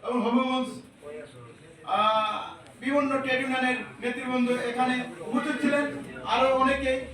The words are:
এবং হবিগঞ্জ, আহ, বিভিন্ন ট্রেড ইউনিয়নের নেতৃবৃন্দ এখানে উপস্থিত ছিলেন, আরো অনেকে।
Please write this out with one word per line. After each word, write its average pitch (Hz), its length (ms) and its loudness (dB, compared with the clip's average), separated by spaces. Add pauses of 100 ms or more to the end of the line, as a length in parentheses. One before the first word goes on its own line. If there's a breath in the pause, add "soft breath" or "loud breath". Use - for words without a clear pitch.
এবং 247 180 0
হবিগঞ্জ, 254 440 2 (1300)
আহ, 214 420 2 (440)
বিভিন্ন 277 280 2 (120)
ট্রেড 262 200 0
ইউনিয়নের 254 360 0 (240)
নেতৃবৃন্দ 247 460 0 (220)
এখানে 254 240 2 (340)
উপস্থিত 254 340 0
ছিলেন, 285 220 2 (480)
আরো 262 160 4 (140)
অনেকে। 269 300 2 (200)